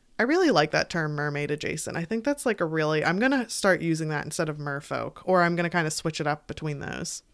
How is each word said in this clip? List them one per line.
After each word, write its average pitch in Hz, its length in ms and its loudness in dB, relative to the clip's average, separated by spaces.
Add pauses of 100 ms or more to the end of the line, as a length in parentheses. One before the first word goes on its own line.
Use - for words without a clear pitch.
(180)
I 214 60 2
really 320 260 4
like 156 220 4
that - 180 2
term, 156 240 -2
mermaid 147 380 -2
adjacent. - 460 -4
I 165 80 -4
think 226 180 -4
that's, 285 220 -2
like, 214 160 0
a 175 40 2
really, 156 380 0
I'm 170 160 2
gonna 262 300 2
start 185 320 2
using 160 280 0
that 151 140 -2
instead 156 240 -4
of 151 120 -6
merfolk, 139 680 -6
or 185 160 6
I'm 170 160 4
gonna 170 120 0
kinda 160 220 0
switch - 300 -4
it 147 60 -2
up 147 200 -2
between 147 320 -6
those. - 440 -8 (100)